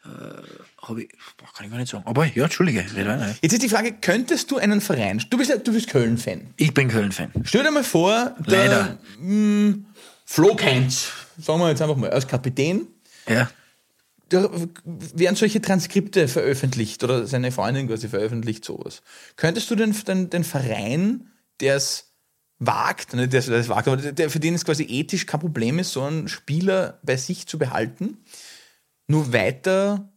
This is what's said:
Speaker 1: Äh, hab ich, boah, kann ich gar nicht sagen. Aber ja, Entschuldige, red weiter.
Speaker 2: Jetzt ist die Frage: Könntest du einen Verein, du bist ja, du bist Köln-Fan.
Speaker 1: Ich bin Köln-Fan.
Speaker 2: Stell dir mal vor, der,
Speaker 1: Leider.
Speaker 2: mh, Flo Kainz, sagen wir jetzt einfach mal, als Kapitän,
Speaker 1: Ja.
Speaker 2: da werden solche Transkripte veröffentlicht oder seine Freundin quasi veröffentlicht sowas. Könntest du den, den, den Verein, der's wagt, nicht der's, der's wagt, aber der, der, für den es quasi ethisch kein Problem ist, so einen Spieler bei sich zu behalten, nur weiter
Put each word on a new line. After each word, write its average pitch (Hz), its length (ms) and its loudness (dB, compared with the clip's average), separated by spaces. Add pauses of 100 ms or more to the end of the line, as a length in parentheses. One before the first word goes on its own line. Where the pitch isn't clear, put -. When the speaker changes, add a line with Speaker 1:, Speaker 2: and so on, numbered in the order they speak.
Speaker 1:
Äh, - 40 -20 (720)
hab 117 160 -10
ich, 113 120 -12 (280)
boah, - 180 -20
kann 104 120 -16
ich 104 60 -14
gar 117 60 -8
nicht 123 120 -6
sagen. 101 160 -10
Aber 123 180 2
ja, 135 200 0
Entschuldige, 160 360 0
red 98 260 -4
weiter. 143 360 -2
Speaker 2:
Jetzt 165 100 4
ist 226 100 2
die 262 60 0
Frage: 220 320 0
Könntest 247 500 0
du 277 60 0
einen 208 240 2
Verein, 113 480 0
du 254 80 0
bist 254 140 2
ja, 262 60 4
du 226 160 -2
bist 220 180 0
Köln-Fan. 113 640 0
Speaker 1:
Ich 151 160 2
bin 131 160 4
Köln-Fan. 101 440 0 (100)
Speaker 2:
Stell 233 220 2
dir 311 80 4
mal 294 120 2
vor, 220 500 2 (140)
der, 190 100 6 (100)
Speaker 1:
Leider. 202 300 2 (220)
Speaker 2:
mh, 208 540 4 (500)
Flo 190 300 6
Kainz, 131 540 2 (300)
sagen 160 220 0
wir 175 80 4
jetzt 151 140 2
einfach 151 140 0
mal, 113 140 -2
als 131 180 0
Kapitän, 139 580 0 (420)
Speaker 1:
Ja. 123 220 2 (800)
Speaker 2:
da 185 200 4 (680)
werden 180 220 2
solche 214 240 2
Transkripte 190 680 0
veröffentlicht 131 760 -2
oder 120 220 0
seine 127 260 -2
Freundin 127 360 -2
quasi 113 200 -4
veröffentlicht 110 560 -4
sowas. - 380 -12 (340)
Könntest 170 340 -2
du 240 40 0
den, 214 200 2 (120)
den, 185 240 0
den 175 140 0
Verein, 135 840 -2 (340)
der's 135 520 0 (480)
wagt, - 540 -2
nicht 127 180 0
der's, 123 140 2
der's 117 220 0
wagt, 113 200 0
aber 131 100 2
der, 143 140 -6
der, 151 180 0
für 156 100 -2
den 165 140 0
es 170 100 -2
quasi 151 200 0
ethisch 147 420 -4
kein 151 140 -2
Problem 147 400 -2
ist, 185 120 -6
so 131 100 -4
einen 143 260 -4
Spieler 185 720 -2
bei 135 140 0
sich - 300 -8
zu - 120 -10
behalten, 131 600 -4 (920)
nur 147 220 2
weiter 190 840 0